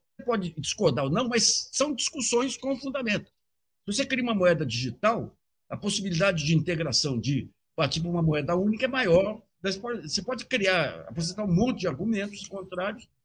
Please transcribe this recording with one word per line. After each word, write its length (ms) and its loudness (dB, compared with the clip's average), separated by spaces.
pode 340 -2
discordar 460 0
ou 60 0
não, 160 2
mas 440 2
são 220 0
discussões 640 -2
com 220 -4
fundamento. 500 -4
Se 80 -4
você 120 0
cria 160 0
uma 100 0
moeda 320 4
digital, 720 -2
a 80 -8
possibilidade 680 0
de 120 4
integração, 640 0
de 280 0
partir 240 0
para 100 -2
uma 140 0
moeda 320 2
única 300 2
é 20 -2
maior. 520 2
Você 180 -4
pode, 300 -8
você 120 -2
pode 240 -6
criar, 600 2
apresentar 360 -4
um 80 0
monte 300 4
de 60 0
argumentos 600 -4
contrários, 600 -8